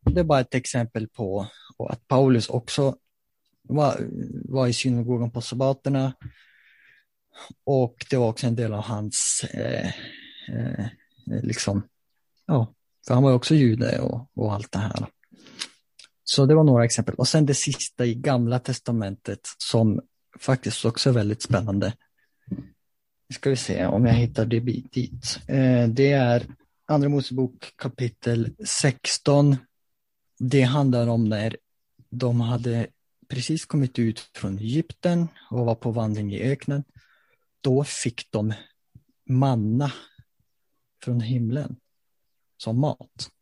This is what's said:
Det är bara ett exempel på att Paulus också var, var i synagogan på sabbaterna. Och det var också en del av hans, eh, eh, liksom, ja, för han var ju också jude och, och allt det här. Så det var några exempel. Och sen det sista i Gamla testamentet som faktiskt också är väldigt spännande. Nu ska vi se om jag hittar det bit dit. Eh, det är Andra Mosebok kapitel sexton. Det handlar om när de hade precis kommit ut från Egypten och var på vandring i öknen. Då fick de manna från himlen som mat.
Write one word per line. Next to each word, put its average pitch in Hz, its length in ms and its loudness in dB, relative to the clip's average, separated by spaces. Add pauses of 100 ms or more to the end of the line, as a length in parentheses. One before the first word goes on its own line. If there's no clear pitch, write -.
Det - 200 2
är 170 40 4
bara 147 160 4
ett 123 140 -4
exempel 117 540 -4
på 101 380 -6 (320)
att - 300 -10
Paulus 127 400 4
också 135 480 -2 (640)
var, - 460 0 (360)
var 127 240 0
i 120 40 0
synagogan 120 580 -2
på 127 100 -8
sabbaterna. 135 720 -2 (1500)
Och 131 460 -2
det 139 60 0
var 120 120 2
också 113 180 -4
en 117 100 0
del 113 160 -4
av 104 100 -6
hans, 104 600 -4 (100)
eh, - 380 -4 (560)
eh, - 380 -6 (400)
liksom, 104 560 -4 (640)
ja, 131 280 0 (320)
för 131 80 2
han 127 80 6
var 139 80 6
ju 127 60 6
också 127 180 2
jude 123 440 4
och, - 360 -6
och 107 200 -2
allt 104 180 -8
det 95 60 -2
här. 101 280 -4 (1160)
Så 139 220 4
det 147 80 8
var 160 100 8
några 123 200 6
exempel. 117 300 -2
Och 131 140 0
sen 151 180 4
det 143 80 2
sista - 520 -4
i 117 80 -2
Gamla 123 440 0
testamentet 110 840 -6 (180)
som 113 420 2 (400)
faktiskt - 440 -2
också 120 260 2
är 123 40 4
väldigt 110 280 0
spännande. 98 500 -2 (1400)
Nu 127 60 -14
ska - 160 -2
vi 131 60 2
se 92 300 -2
om 113 200 2
jag 120 60 6
hittar 117 340 2
det 117 140 0
bit 123 320 -6
dit. - 560 -6
Eh, 127 400 4
det 139 240 4
är 123 340 2 (400)
Andra 143 220 2
Mosebok 131 680 -2
kapitel 117 800 -4 (100)
sexton. 143 880 2 (840)
Det 131 240 2
handlar 123 440 2
om 117 220 2
när 107 280 -2 (540)
de 120 300 0
hade 117 460 -2 (420)
precis 143 360 -6
kommit 139 340 -2
ut 113 360 -2
från 98 240 -6
Egypten 165 720 -2 (220)
och 117 160 -2
var 113 80 0
på 113 160 -6
vandring 107 440 -2
i - 60 -6
öknen. 139 440 -2 (760)
Då 139 240 2
fick - 460 -8
de 110 240 -2 (760)
manna 131 640 2 (1120)
från 120 180 -2
himlen 120 560 -4 (800)
som 117 240 -2
mat. - 500 -4 (120)